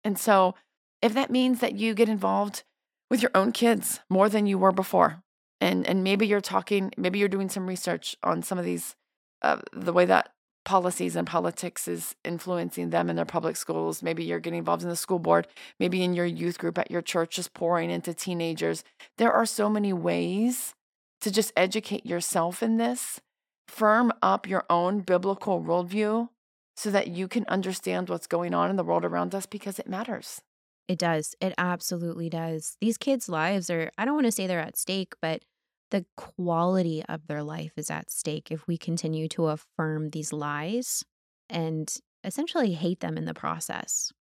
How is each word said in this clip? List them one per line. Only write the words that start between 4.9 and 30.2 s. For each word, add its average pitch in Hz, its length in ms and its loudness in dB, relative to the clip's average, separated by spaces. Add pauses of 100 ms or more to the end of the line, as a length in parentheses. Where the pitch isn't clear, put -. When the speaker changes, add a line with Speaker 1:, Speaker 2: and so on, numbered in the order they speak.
Speaker 1:
and, 185 260 2
and 190 160 2
maybe 202 240 4
you're 202 140 2
talking, 190 560 2
maybe 185 220 0
you're 202 80 4
doing 196 220 0
some 185 180 -4
research 180 540 -4
on 170 220 0
some 185 140 -4
of 175 80 -4
these, - 300 -6 (460)
uh, 73 180 2 (120)
the 175 220 -4
way 180 120 6
that - 280 4 (320)
policies 180 500 0
and 170 100 0
politics 175 600 -4
is 170 360 -8
influencing 175 680 -6
them 170 180 2
in 170 60 -2
their 165 100 0
public 165 300 -2
schools. 160 480 -4
Maybe 165 200 -4
you're 170 160 -4
getting 170 200 -6
involved 170 240 -2
in 175 60 -4
the 170 60 -4
school 185 220 -2
board, 170 300 4 (320)
maybe 185 240 2
in 180 100 2
your 175 140 0
youth 170 320 -4
group 170 180 -2
at - 140 -2
your 170 100 -2
church, 165 360 -2
just - 180 -8
pouring 170 340 0
into 175 240 -4
teenagers. 165 680 -2 (340)
There 233 140 4
are 226 160 4
so 208 200 0
many 208 260 2
ways 175 840 0 (460)
to 208 100 -2
just 208 260 0
educate 196 480 0
yourself 175 560 -2
in 226 160 2
this. 240 420 -2 (480)
Firm 220 440 4 (100)
up 190 260 2
your 190 220 0
own 180 300 4
biblical 185 640 0
worldview 208 680 0 (480)
so 208 140 -2
that 196 160 4
you 180 200 -4
can - 200 -2
understand 180 600 -2
what's 170 180 -4
going 175 260 -2
on 175 160 2
in 196 60 0
the 185 80 0
world 170 220 2
around 175 280 -2
us, 196 140 -6
because 202 320 -10
it - 100 -10
matters. 208 520 -8 (460)